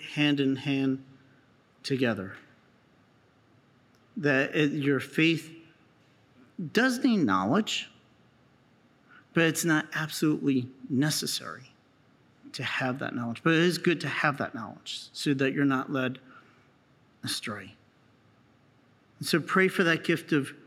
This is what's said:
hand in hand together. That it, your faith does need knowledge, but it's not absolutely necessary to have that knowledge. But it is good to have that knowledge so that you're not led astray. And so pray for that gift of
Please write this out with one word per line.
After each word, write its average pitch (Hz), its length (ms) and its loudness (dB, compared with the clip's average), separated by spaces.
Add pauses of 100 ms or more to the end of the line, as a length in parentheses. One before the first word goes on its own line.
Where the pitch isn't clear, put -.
(140)
hand 147 260 2
in 135 160 2
hand 135 480 -2 (800)
together. 117 540 -2 (1800)
That 143 400 2
it, 151 160 4
your 139 300 2
faith 160 500 0 (1200)
does 247 320 2
need 233 140 4
knowledge, 117 720 2 (1400)
but 165 100 4
it's 160 220 2
not 156 280 2
absolutely 151 760 0 (200)
necessary 131 840 -2 (800)
to 135 100 -8
have 131 360 -4
that - 160 -6
knowledge. 117 280 -6
But 165 100 4
it 160 80 4
is 175 160 4
good 175 240 2
to 151 60 -4
have 139 300 0
that 90 160 -4
knowledge - 580 -12
so - 220 0
that 135 200 0
you're 143 120 2
not 135 260 0
led 131 280 -2 (1040)
astray. 104 500 -10 (1400)
And 147 100 -8
so 170 120 2
pray 185 280 2
for 185 160 0
that 165 200 2
gift - 300 -2
of 135 180 0 (160)